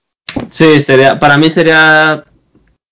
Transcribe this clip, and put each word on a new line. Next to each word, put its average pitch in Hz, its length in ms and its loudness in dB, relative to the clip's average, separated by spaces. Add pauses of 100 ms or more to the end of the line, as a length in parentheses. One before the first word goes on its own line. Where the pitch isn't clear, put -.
(500)
Sí, 156 320 2
sería, 135 360 0
para 143 200 0
mí 160 120 0
sería 156 720 0 (680)